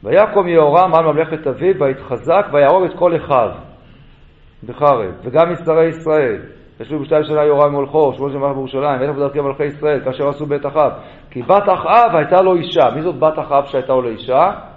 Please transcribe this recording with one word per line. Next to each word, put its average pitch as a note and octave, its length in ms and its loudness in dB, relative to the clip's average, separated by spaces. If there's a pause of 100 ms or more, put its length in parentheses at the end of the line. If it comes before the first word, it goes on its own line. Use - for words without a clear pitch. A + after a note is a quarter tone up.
"ויקום G3 440 2
יהורם E3 460 4
על E3 120 4
ממלכת D#3 400 -2
אביו, E3+ 340 0
ויתחזק, C#3+ 720 -2
ויהרוג D3 320 4
את F3 140 -6
כל E3+ 180 2
אחיו B2+ 340 0 (1120)
בחרב, A#2 580 0
וגם D#3+ 300 0
משרי D#3+ 360 0
ישראל. D#3 520 -2 (400)
ישבו B2+ 180 -8
בשתיים D3+ 260 0
שנה D3+ 200 0
יהורם D3 280 4
מולכו, C#3+ 440 0
שמואל C#3 160 -6
שמלך C#3 200 -4
בירושלים, C3+ 480 -4
וילך C#3+ 160 -4
בדרכי C#3 240 -4
מלכי C#3+ 240 -4
ישראל, D3 400 -4
כאשר C3 240 -4
עשו C#3+ 180 -6
בית C#3+ 200 -4
אחאב. C#3 260 0 (380)
כי B2 120 -10
בת G3+ 260 2
אחאב F#3 480 2
הייתה F3+ 260 2
לו F#3 120 4
אישה". D#3 400 2
מי D3+ 80 -6
זאת D#3+ 160 -6
בת D#3 200 0
אחאב C#3+ 260 0
שהייתה C3 280 -4
לו B2+ 100 2
לאישה? B2+ 480 0 (260)